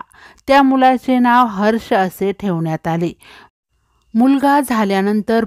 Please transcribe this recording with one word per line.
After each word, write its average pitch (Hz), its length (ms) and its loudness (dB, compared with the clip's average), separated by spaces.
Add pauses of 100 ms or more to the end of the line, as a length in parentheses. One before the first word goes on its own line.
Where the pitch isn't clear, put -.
(480)
त्या 269 140 4
मुलाचे 262 580 2
नाव 247 260 4
हर्ष 214 480 -2
असे 190 380 -2
ठेवण्यात 165 560 -4
आले. 170 240 -4 (1040)
मुलगा 277 460 2 (100)
झाल्यानंतर 214 760 -2